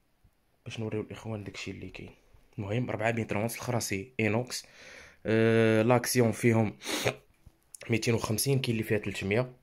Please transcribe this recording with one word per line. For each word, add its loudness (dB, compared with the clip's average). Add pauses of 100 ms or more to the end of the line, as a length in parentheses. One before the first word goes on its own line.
(640)
باش -10
نوريو -4
الاخوان -10
داكشي -12
اللي -12
كاين. -16 (440)
المهم، -4
ربعة 0
متر -2
ونص، -2
الخراسي -4
اينوكس، 0 (600)
آه، 4
لاكسيون 4
فيهم 4 (1120)
ميتين 2
وخمسين، 0
كاين -2
اللي -4
فيها 2
تلتمية -2 (100)